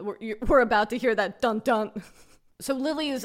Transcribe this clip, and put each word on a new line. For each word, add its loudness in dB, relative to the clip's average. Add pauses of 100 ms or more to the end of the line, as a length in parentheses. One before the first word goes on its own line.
we're, -8 (120)
we're 6
about 2
to -4
hear 2
that -2
dun 0
dun. 2
<laughs> -10 (580)
So -4
Lily -2
is -6